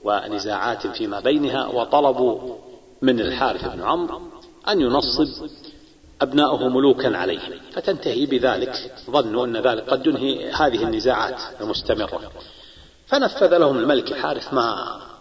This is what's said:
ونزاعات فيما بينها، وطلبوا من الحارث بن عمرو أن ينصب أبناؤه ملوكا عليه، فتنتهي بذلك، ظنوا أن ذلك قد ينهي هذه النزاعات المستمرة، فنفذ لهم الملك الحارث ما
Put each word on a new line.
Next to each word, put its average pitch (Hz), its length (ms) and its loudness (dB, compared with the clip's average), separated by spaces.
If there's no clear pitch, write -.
ونزاعات 104 840 -2
فيما 101 320 -6
بينها، 135 460 0
وطلبوا 123 880 2
من 127 180 4
الحارث 104 460 -2
بن 87 160 -8
عمرو 160 400 -2
أن 202 140 2
ينصب 139 680 0
أبناؤه 139 460 2
ملوكا 127 500 4
عليه، 87 440 -4
فتنتهي 139 520 -2
بذلك، 123 680 0
ظنوا 120 360 2
أن 117 120 -4
ذلك 110 320 0
قد 131 180 2
ينهي 135 440 -2
هذه 120 320 2
النزاعات 113 580 0
المستمرة، 104 720 -4
فنفذ 202 500 4
لهم 143 200 4
الملك 127 340 2
الحارث - 420 -6
ما 117 440 -2